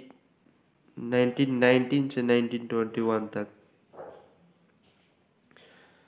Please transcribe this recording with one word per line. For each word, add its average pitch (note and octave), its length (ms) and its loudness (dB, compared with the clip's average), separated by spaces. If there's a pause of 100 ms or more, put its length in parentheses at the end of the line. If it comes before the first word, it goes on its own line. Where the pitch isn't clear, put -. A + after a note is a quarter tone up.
(960)
नाइनटीन B2 580 0
नाइनटीन B2+ 540 4
से C3 120 -4
नाइनटीन A#2+ 460 0
ट्वेंटी A2+ 340 -4
वन A2 260 -2
तक। G#2 200 -8 (2500)